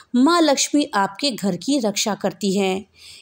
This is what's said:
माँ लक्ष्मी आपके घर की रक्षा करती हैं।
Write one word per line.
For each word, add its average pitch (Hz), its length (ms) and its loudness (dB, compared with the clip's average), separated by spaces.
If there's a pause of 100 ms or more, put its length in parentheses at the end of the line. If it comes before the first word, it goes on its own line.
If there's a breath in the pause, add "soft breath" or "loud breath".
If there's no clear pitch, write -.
(160)
माँ 320 260 4
लक्ष्मी 294 520 0
आपके 190 380 -2
घर 190 240 -4
की 269 240 -2
रक्षा 202 360 -2
करती 190 420 -2
हैं। 190 280 -2 (360 loud breath)